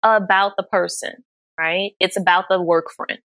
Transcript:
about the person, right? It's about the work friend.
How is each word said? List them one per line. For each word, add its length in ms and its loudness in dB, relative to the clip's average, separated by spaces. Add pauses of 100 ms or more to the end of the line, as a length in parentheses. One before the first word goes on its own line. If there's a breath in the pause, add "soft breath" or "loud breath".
about 540 2
the 60 -4
person, 600 -4 (360)
right? 400 -2
It's 180 0
about 320 2
the 120 2
work 340 0
friend. 300 -10